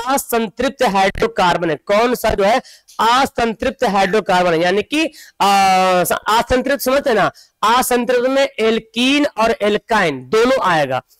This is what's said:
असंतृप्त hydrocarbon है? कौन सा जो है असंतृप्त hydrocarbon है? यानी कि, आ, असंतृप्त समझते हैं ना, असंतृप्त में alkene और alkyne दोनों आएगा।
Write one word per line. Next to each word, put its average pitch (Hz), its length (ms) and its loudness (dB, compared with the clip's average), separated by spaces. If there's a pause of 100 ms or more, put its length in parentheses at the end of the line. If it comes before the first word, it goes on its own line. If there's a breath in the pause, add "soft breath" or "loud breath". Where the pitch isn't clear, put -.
असंतृप्त 254 760 -4
hydrocarbon 190 840 0
है? 151 80 -4
कौन 233 360 0
सा 220 160 -2
जो 202 140 0
है 226 160 2 (420 loud breath)
असंतृप्त 247 840 -2
hydrocarbon 190 640 0
है? 160 80 0
यानी 185 240 0
कि, 311 200 -2 (360 loud breath)
आ, 185 60 2 (540)
असंतृप्त 247 840 -2
समझते 277 280 0
हैं 226 60 2
ना, 165 140 0 (380 loud breath)
असंतृप्त 247 600 0
में 269 200 0 (120)
alkene 233 680 0 (120)
और 226 240 2
alkyne 196 680 -2
दोनों 240 360 2
आएगा। 147 340 0 (220 soft breath)